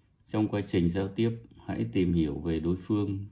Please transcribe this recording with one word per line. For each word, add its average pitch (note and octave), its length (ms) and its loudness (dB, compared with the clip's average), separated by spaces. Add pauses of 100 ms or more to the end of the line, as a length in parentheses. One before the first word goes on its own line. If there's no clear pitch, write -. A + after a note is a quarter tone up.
(280)
Trong G#2+ 200 0
quá G2+ 140 -2
trình F2 280 2
giao F#2+ 180 0
tiếp, A2+ 240 0 (340)
hãy - 280 -4
tìm F2+ 200 2
hiểu D#2 260 2
về E2 200 -2
đối E2+ 160 0
phương, G2+ 560 -2